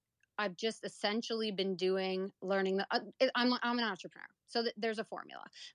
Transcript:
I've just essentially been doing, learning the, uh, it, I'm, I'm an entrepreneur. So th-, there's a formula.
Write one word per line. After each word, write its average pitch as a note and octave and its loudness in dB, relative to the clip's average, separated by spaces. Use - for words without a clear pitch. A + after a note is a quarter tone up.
I've G3+ -2
just A3 -4
essentially A3 0
been F#3+ 0
doing, F#3+ 0
learning F#3+ 2
the, G3 0
uh, A#3+ 2
it, C4 6
I'm, B3 4
I'm A#3+ 2
an A#3 2
entrepreneur. - -6
So A#3 -2
th-, A3+ -2
there's G#3+ -2
a A3 -4
formula. C#2 -10